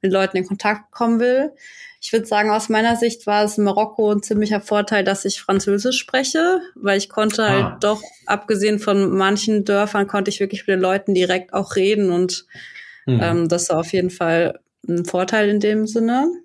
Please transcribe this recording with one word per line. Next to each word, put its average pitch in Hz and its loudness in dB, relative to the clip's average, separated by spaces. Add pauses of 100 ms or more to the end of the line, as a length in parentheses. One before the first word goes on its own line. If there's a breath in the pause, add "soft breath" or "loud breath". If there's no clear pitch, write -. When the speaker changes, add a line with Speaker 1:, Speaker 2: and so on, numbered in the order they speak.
Speaker 1:
mit 190 2
Leuten 190 0
in 185 -2
Kontakt 208 -4
kommen 233 0
will. 254 2 (480 loud breath)
Ich - -8
würd 226 0
sagen, 208 2
aus 214 0
meiner 226 2
Sicht 233 -2
war 208 2
es 208 -2
in 208 2
Marokko 208 0
ein 202 0
ziemlicher 214 0
Vorteil, 208 0
dass 196 -2
ich - -4
Französisch 202 0
spreche, 320 0 (140)
weil 196 0
ich 202 -6
konnte 214 0
halt 196 2
Speaker 2:
Ah. - -8
Speaker 1:
doch, 208 0 (240)
abgesehen 202 0
von 196 0
manchen 202 0
Dörfern, 202 0
konnte 202 -2
ich - -6
wirklich 196 -4
mit 196 2
den 185 0
Leuten 196 0
direkt 185 0
auch 196 -4
reden 202 2
und, 180 -2 (640 loud breath)
Speaker 2:
Mhm. 123 2
Speaker 1:
ähm, 170 2
das 175 0
war 160 2
auf 165 -4
jeden 185 0
Fall 165 0 (280)
ein 175 0
Vorteil 196 0
in 208 2
dem 214 0
Sinne. 233 0 (160)